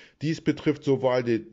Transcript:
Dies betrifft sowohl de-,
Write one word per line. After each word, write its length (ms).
Dies 180
betrifft 420
sowohl 380
de-, 320